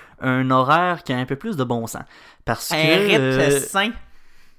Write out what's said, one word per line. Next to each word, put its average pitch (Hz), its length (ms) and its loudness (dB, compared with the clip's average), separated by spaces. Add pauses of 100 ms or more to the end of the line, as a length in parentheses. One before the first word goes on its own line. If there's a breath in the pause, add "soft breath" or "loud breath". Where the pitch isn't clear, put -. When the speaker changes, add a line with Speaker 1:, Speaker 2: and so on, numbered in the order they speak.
(220 loud breath)
Speaker 1:
un 131 280 0
horaire 156 520 2
qui - 100 -4
a 123 60 -2
un 127 80 -4
peu 135 100 -6
plus 214 220 -8
de 127 60 0
bon 117 220 -4
sens. - 180 -12 (420 loud breath)
Parce - 260 -4
Speaker 2:
Un 165 40 0
Speaker 1:
que, 160 300 2
Speaker 2:
rythme - 160 4
Speaker 1:
euh, 139 380 2
Speaker 2:
sain. 196 300 -2 (680 soft breath)